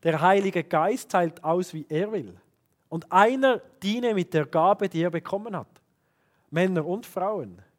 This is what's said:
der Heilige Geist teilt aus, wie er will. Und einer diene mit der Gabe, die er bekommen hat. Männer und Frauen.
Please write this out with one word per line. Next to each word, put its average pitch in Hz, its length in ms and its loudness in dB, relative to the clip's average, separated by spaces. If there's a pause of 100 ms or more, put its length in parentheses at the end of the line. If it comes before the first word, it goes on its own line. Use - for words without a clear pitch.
der 160 180 0
Heilige 185 440 2
Geist 180 460 -2
teilt 175 340 -2
aus, 175 300 -2
wie 156 140 -10
er 175 220 -2
will. 127 240 -8 (540)
Und 165 240 -10
einer 240 460 4 (240)
diene 226 320 0
mit 180 200 -2
der 151 120 2
Gabe, 190 420 2
die 165 140 -2
er 175 80 0
bekommen 196 460 -6
hat. 120 120 -10 (840)
Männer 175 340 0
und 185 220 -6
Frauen. 165 560 -6 (160)